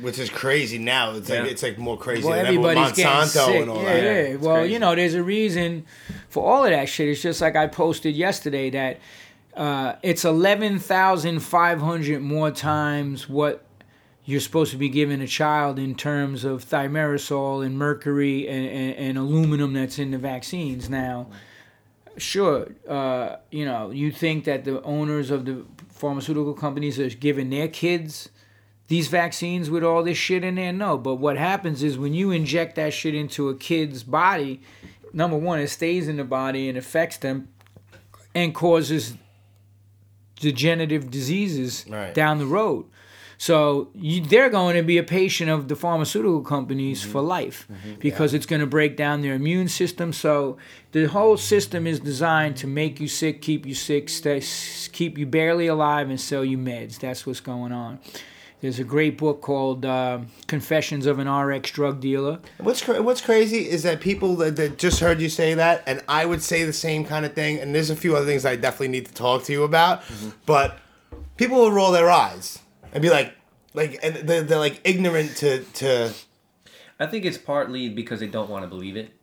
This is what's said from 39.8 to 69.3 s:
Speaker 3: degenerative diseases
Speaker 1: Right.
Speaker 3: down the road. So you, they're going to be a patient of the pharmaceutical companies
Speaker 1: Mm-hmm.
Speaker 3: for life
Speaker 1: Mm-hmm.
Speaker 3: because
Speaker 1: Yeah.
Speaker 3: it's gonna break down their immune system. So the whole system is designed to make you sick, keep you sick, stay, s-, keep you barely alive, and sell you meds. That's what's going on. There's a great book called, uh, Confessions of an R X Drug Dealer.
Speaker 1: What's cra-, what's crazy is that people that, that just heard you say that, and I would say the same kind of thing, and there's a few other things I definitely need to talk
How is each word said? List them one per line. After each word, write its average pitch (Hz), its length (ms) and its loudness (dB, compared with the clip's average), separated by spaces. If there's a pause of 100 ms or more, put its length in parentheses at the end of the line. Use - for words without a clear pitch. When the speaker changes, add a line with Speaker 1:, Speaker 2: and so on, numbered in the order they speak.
Speaker 3:
degenerative 151 720 0
diseases 139 760 -4
Speaker 1:
Right. 104 260 -8
Speaker 3:
down 156 240 2
the 143 80 -2
road. 165 400 0 (500)
So 147 580 2
you, 175 260 -2
they're 214 300 6
going 180 260 2
to 170 60 4
be 170 140 4
a 170 60 4
patient 175 480 0
of 147 180 0
the 147 80 -2
pharmaceutical 170 680 0
companies 135 600 -2
Speaker 1:
Mm-hmm. 104 100 -8
Speaker 3:
for 139 80 0
life 160 500 -4
Speaker 1:
Mm-hmm. 104 300 -14
Speaker 3:
because 147 320 2
Speaker 1:
Yeah. 151 40 0
Speaker 3:
it's 147 100 -4
gonna 151 200 0
break 147 300 2
down 147 260 0
their 139 120 -2
immune 170 340 0
system. 175 440 -2
So 143 440 0 (360)
the 156 140 2
whole 202 300 4
system 196 500 0
is 160 140 -2
designed 151 580 0
to 139 80 -8
make 147 340 -2
you 151 80 -4
sick, 151 340 -2
keep 151 240 -2
you 135 80 -8
sick, 147 340 -2
stay, 143 300 -2
s-, - 540 -8
keep 160 260 -4
you 147 80 -2
barely 165 400 2
alive, 147 440 2
and 131 100 -4
sell 135 240 -2
you 131 140 0
meds. 117 400 -8
That's 127 280 -8
what's 127 140 -6
going 123 320 -8
on. 120 260 -10 (640)
There's 127 180 -4
a 131 60 -4
great 147 340 2
book 147 240 0
called, 135 420 -2
uh, 127 360 -2 (260)
Confessions 147 580 -2
of 139 140 2
an 139 100 -2
R 139 240 2
X 135 180 -4
Drug 143 300 -2
Dealer. 135 380 -2 (200)
Speaker 1:
What's 233 240 0
cra-, 220 200 0
what's 247 180 2
crazy 220 480 4
is 160 140 -2
that 165 180 0
people 190 360 0
that, 160 200 2
that 151 220 -2
just 175 220 2
heard 165 200 4
you 165 80 0
say 160 260 2
that, 165 320 4
and 135 220 -2
I 156 160 2
would 170 180 0
say 165 220 0
the 156 80 -2
same 156 320 -2
kind 151 220 -4
of 147 80 -8
thing, 151 240 0
and 143 160 -4
there's 156 160 2
a 156 60 -2
few 160 200 2
other 143 80 2
things 139 220 0
I 127 100 2
definitely 127 320 0
need 127 180 -4
to - 60 -20
talk 123 320 2